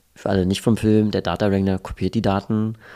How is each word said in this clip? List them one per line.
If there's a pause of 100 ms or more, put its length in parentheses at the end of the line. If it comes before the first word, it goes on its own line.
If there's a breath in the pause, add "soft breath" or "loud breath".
(160)
Für
alle
nicht
vom
Film,
der
Data
Wrangler
kopiert
die
Daten (200 loud breath)